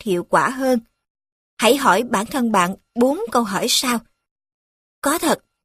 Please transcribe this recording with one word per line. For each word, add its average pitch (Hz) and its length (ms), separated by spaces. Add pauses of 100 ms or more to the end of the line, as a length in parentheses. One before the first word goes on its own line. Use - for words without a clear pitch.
hiệu 175 240
quả 160 240
hơn. 262 320 (800)
Hãy 240 180
hỏi 233 260
bản 226 240
thân 240 260
bạn 185 220 (200)
bốn 262 260 (120)
câu 240 100
hỏi 196 260
sau. 247 300 (1000)
Có 302 180
thật, 285 260 (200)